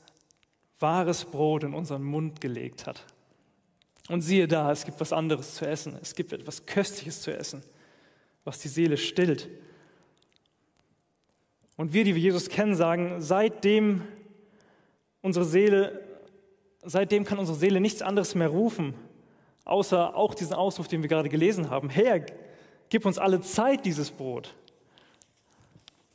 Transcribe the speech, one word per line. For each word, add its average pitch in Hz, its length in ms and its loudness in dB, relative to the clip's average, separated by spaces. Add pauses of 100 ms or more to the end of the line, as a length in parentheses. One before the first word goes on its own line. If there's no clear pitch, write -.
(800)
wahres 170 480 0
Brot 151 380 0
in 143 100 -6
unseren 151 280 -6
Mund 151 380 -4
gelegt 123 460 -8
hat. - 180 -12 (1040)
Und 170 140 -2
siehe 175 260 4
da, 151 240 2
es 147 120 -4
gibt - 140 -12
was 160 140 -4
anderes 160 420 -2
zu 160 120 -8
essen. 151 340 -8
Es - 140 -14
gibt 170 180 -8
etwas 143 320 -12
Köstliches 190 560 -4
zu - 160 -8
essen, - 260 -12 (800)
was 143 160 -10
die 151 80 -10
Seele 156 280 2
stillt. 170 500 0 (2250)
Und 156 160 -4
wir, 214 120 4
die 196 100 4
wir 165 80 2
Jesus 180 260 2
kennen, 208 260 2
sagen, 175 460 0
seitdem 208 840 2 (1160)
unsere 180 240 0
Seele, 196 580 4 (800)
seitdem 196 420 2
kann 202 140 -4
unsere 165 200 -4
Seele 185 220 4
nichts 214 200 0
anderes 196 340 0
mehr 165 140 2
rufen, 165 460 0 (720)
außer 185 500 2
auch 208 180 2
diesen 180 200 -6
Ausruf, 180 340 -2
den 160 140 -2
wir 147 60 -2
gerade 156 200 2
gelesen 165 420 2
haben. 135 200 -2
„Herr, 185 340 4 (640)
gib 220 160 0
uns 190 140 0
alle 190 240 4
Zeit 269 420 2
dieses 151 260 -2
Brot.“ 127 440 -8 (1600)